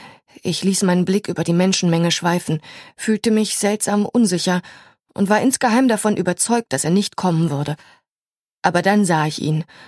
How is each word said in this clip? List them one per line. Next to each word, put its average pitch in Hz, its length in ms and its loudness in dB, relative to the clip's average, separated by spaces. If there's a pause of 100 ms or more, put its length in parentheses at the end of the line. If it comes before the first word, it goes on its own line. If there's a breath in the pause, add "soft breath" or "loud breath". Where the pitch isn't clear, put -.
(420 loud breath)
Ich - 220 -4
ließ 190 200 0
meinen 180 200 2
Blick 190 240 -2
über 160 160 -4
die 170 80 0
Menschenmenge 170 580 2
schweifen, 170 520 -2 (340 loud breath)
fühlte 220 340 -2
mich 214 280 0
seltsam 208 480 0
unsicher 180 560 0 (500 loud breath)
und 196 160 0
war 214 140 2
insgeheim 254 460 2
davon 214 280 0
überzeugt, 180 560 -2
dass 131 120 -4
er 151 60 0
nicht 196 260 0
kommen 170 340 0
würde. 147 260 -4 (840 soft breath)
Aber 175 180 2
dann 202 240 2
sah 156 220 0
ich 151 160 -6
ihn. 156 220 -2 (240 loud breath)